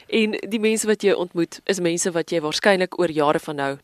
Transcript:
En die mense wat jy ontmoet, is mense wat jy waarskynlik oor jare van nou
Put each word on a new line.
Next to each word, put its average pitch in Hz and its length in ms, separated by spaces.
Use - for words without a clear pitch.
En 214 220
die 220 100
mense 220 280
wat 214 140
jy 196 120
ontmoet, 170 520
is 196 140
mense 175 320
wat 165 200
jy 170 100
waarskynlik 185 580
oor 175 120
jare 151 280
van 160 160
nou 139 280